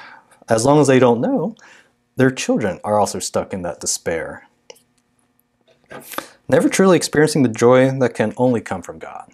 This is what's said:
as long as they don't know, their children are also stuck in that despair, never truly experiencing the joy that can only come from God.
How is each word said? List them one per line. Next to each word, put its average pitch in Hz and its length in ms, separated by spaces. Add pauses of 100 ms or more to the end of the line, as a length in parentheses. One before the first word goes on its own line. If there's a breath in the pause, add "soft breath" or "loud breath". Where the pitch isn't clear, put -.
(500 loud breath)
as 113 160
long 147 140
as 139 80
they 131 120
don't 120 220
know, 214 340 (600 soft breath)
their 127 160
children 127 520
are 104 160
also 98 200
stuck - 340
in 95 100
that 82 160
despair, - 680 (2000 loud breath)
never 151 180
truly 190 300
experiencing 151 460
the 123 60
joy 127 400 (100)
that 123 140
can 107 220
only 123 240
come 92 220
from 80 180
God. - 340